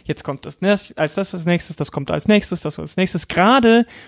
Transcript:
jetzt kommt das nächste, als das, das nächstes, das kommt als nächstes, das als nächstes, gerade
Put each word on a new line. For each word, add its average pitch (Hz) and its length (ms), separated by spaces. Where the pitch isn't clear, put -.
jetzt - 200
kommt - 220
das - 160
nächste, 196 360
als 151 180
das, 196 160
das 170 140
nächstes, 170 300
das - 160
kommt 143 200
als 151 160
nächstes, 208 340
das 151 160
als 156 200
nächstes, 185 300
gerade 233 600